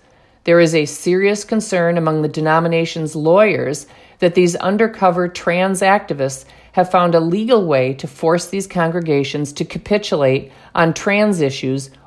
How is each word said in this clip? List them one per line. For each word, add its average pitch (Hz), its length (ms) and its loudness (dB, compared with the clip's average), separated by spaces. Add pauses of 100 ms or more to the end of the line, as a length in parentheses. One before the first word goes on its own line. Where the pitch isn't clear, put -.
(440)
There 170 160 6
is 165 140 4
a 151 100 2
serious 190 600 -2
concern 175 520 0
among 160 240 0
the 151 80 -2
denomination's 165 880 -2
lawyers 151 720 2 (320)
that 175 160 2
these 175 220 2
undercover 190 680 0
trans 180 540 -2
activists 190 640 0 (280)
have 180 180 0
found 175 240 2
a 165 60 6
legal 208 460 0
way 135 280 0
to 135 120 -14
force 170 400 -2
these 196 200 -6
congregations 160 880 -2
to 170 100 -6
capitulate 165 880 -2 (220)
on 165 180 2
trans 202 480 0
issues 135 500 -4 (160)